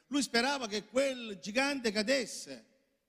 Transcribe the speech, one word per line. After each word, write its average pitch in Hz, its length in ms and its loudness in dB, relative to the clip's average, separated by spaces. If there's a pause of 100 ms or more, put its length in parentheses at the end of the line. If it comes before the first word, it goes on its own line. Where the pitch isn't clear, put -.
Lui 269 160 0
sperava 254 460 2
che 202 160 -4
quel 247 560 0
gigante 247 500 0
cadesse. 202 760 -2 (420)